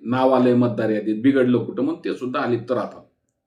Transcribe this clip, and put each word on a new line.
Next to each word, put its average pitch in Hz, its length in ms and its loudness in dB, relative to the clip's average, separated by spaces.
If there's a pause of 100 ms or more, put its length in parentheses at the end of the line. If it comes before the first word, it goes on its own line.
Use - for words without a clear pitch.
नाव 131 280 2
आलंय 123 240 4
मतदार 117 340 0
यादीत, 107 340 -2
बिघडलं 123 420 2
कुठं, 101 180 -6
म्हणून 160 220 -4
ते 92 100 -4
सुद्धा 127 260 -6
अलिप्त 123 320 -4
राहतात. 104 300 -4 (440)